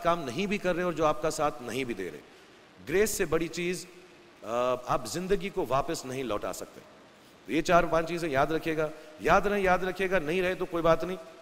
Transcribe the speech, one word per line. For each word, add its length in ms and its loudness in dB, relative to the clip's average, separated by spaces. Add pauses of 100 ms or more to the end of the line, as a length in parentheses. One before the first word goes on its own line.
काम 160 4
नहीं 280 -2
भी 100 0
कर 120 -2
रहे 100 0
हैं 60 0
और 80 0
जो 120 2
आपका 240 2
साथ 220 0 (100)
नहीं 240 -4
भी 80 -4
दे 160 -6
रहे। 100 -12 (680)
Grace 240 2
से 140 -2
बड़ी 220 0
चीज़, 380 -4 (580)
अ, 60 -10 (380)
आप 200 0
ज़िंदगी 420 -2
को 160 -2
वापस 400 0
नहीं 180 -6
लौटा 280 -2
सकते। 300 -12 (680)
तो 60 -4
ये 80 2
चार 240 6
पांच 220 0
चीज़ें 220 -4
याद 220 2
रखिएगा। 380 -2 (320)
याद 260 4
रहे, 140 0
याद 220 4
रखिएगा, 360 0
नहीं 220 0
रहे 140 0
तो 100 -4
कोई 160 -2
बात 220 4
नहीं। 140 -4 (240)